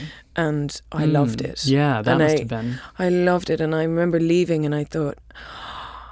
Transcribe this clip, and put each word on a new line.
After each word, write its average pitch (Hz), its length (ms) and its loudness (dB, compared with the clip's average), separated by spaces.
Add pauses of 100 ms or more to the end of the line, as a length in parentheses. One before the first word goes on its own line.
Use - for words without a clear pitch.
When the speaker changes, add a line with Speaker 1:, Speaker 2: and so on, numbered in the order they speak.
(380)
Speaker 1:
And 151 440 -2 (120)
I 156 100 0
Speaker 2:
Mm. 156 80 4
Speaker 1:
loved 135 300 2
it. - 240 -6
Speaker 2:
Yeah, 139 360 2
that 113 100 2
Speaker 1:
And 131 120 4
Speaker 2:
must 156 120 4
Speaker 1:
I, 147 40 2
Speaker 2:
have 113 80 -4
been. 117 320 -4 (180)
Speaker 1:
I 185 120 0
loved 180 400 2
it, 156 100 0
and 160 160 0
I 160 80 0
remember 165 380 2
leaving, 165 440 2
and 147 80 0
I 147 120 -2
thought, 151 320 -4 (960)